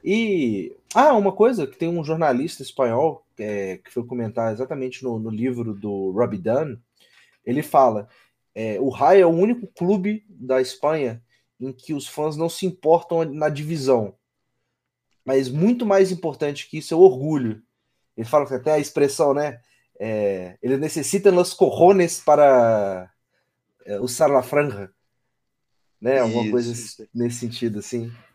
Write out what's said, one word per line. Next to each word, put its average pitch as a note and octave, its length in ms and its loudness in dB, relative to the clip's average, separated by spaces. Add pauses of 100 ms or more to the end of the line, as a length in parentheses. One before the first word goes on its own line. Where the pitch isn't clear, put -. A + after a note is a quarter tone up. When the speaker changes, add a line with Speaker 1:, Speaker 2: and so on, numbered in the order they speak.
Speaker 1:
E, E3 760 -2 (180)
ah, C#4 180 6
uma G3 200 2
coisa G#3 340 2
que - 100 -14
tem E3+ 120 -2
um E3+ 160 -4
jornalista D3+ 580 -2
espanhol, C3+ 640 -2 (120)
é, G2+ 400 -6
que - 140 -20
foi A#2+ 140 -6
comentar A#2 480 -4
exatamente C3 500 -8
no, A#2+ 160 -6
no A2 100 -8
livro A#2 440 -4
do G2 380 -6
Robbie G#2 260 -2
Dunn, A#2 400 -4 (680)
ele C3 160 -2
fala, A#2+ 460 2 (480)
é, G#2+ 240 -6
"O C#3 80 -2
Rayo D3 360 6
é - 20 6
o E3+ 40 6
único G3+ 380 0
clube G3+ 600 -2
da B2+ 320 -2
Espanha B2+ 600 -4 (380)
em C3 140 -10
que - 200 -12
os C#3+ 140 -8
fãs D3+ 300 -6
não E3 100 -2
se E3 180 -6
importam E3 600 2
na D3+ 240 -2
divisão. C#3 680 -2 (1080)
Mas C3+ 240 2
muito A3 360 0
mais G3 260 4
importante D3 580 -6
que D3+ 80 -10
isso D#3 160 -8
é E3 40 0
o E3+ 40 8
orgulho." C3 600 0 (540)
Ele A2+ 120 -10
fala D3 180 2
que C3 80 -8
até B2+ 180 -2
a D#3 80 2
expressão, C#3+ 540 0
né? C#3+ 260 -4 (400)
É, G2 640 -4
"Ele B2+ 160 -2
necessita D#3 520 0
los F3+ 240 2
cojones F3 680 4
para, A#2 880 4 (760)
é, G2+ 140 -8
usar B2 280 0
la C3+ 160 2
franja." C3 500 -4 (1040)
Né? C3 200 0
Alguma A#2 240 0
Speaker 2:
Isso, G#2+ 80 -2
Speaker 1:
coisa A#2+ 200 -2
Speaker 2:
isso. A#2 420 -14
Speaker 1:
nesse A#2+ 260 -4
sentido, A2+ 400 -6
assim. A#2 300 -8 (260)